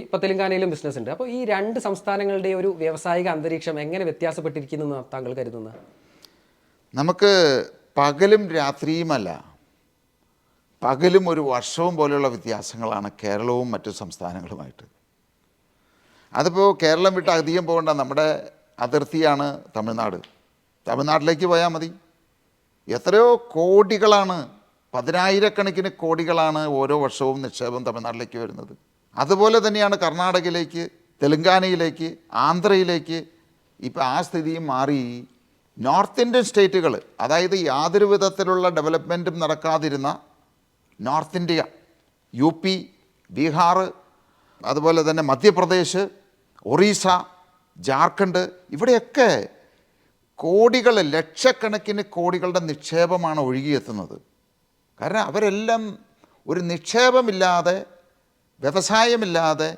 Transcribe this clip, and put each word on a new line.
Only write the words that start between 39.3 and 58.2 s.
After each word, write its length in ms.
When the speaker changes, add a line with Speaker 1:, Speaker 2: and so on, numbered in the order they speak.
Speaker 2:
നടക്കാതിരുന്ന 680
നോർത്ത് 320
ഇന്ത്യ, 240
യു 160
പി, 140
ബീഹാർ, 400
അതുപോലെ 380
തന്നെ 240
മധ്യപ്രദേശ്, 720
ഒറീസ, 340
ജാർഖണ്ഡ്, 540
ഇവിടെയൊക്കെ 520
കോടികൾ, 520
ലക്ഷക്കണക്കിന് 880
കോടികളുടെ 540
നിക്ഷേപമാണ് 800
ഒഴുകിയെത്തുന്നത്. 720
കാരണം 300
അവരെല്ലാം 520
ഒരു 140
നിക്ഷേപമില്ലാതെ, 1080